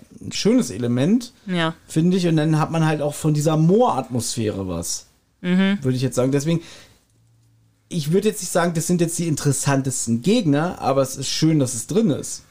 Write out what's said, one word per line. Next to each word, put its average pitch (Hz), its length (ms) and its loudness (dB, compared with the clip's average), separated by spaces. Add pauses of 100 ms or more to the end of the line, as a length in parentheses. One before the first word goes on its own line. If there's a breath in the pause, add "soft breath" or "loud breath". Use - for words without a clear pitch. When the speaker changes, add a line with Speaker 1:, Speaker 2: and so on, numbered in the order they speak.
(240)
Speaker 1:
ein - 60 -10
schönes 226 400 2
Element, 123 640 0 (140)
Speaker 2:
Ja. 170 280 -2 (140)
Speaker 1:
finde 175 300 2
ich. 175 100 0
Und 160 80 2
dann 156 240 2
hat 143 100 -2
man 160 160 0
halt 156 160 0
auch 147 120 -4
von 151 200 0
dieser 151 220 0
Moor-Atmosphäre 123 1120 0
was, 85 380 -6 (340)
Speaker 2:
Mhm. 190 420 2
Speaker 1:
würde 127 140 0
ich 123 60 -2
jetzt 127 120 -2
sagen. 127 160 2
Deswegen, 147 300 0 (1300 loud breath)
ich 156 240 -4
würde 202 160 2
jetzt - 120 -4
nicht - 120 -10
sagen, 175 220 0
das 160 120 -2
sind 180 160 2
jetzt 165 160 -4
die 170 100 -2
interessantesten 135 920 0
Gegner, 175 580 0
aber 135 220 0
es - 140 -4
ist 135 120 -6
schön, 156 300 2
dass 123 160 0
es 110 140 -8
drin 208 220 2
ist. - 400 -6